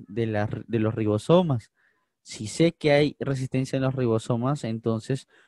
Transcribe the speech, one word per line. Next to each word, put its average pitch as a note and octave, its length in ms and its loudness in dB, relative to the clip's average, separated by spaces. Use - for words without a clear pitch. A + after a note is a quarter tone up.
de A2+ 180 -4
la, G#2+ 220 -2
de A2+ 120 0
los G#2+ 160 0
ribosomas. A#2 760 2
Si - 240 -12
sé E3 260 2
que D3 200 0
hay C#3+ 280 4
resistencia C3 560 -4
en C3 60 -2
los C3 120 0
ribosomas, B2 720 0
entonces A2+ 640 -4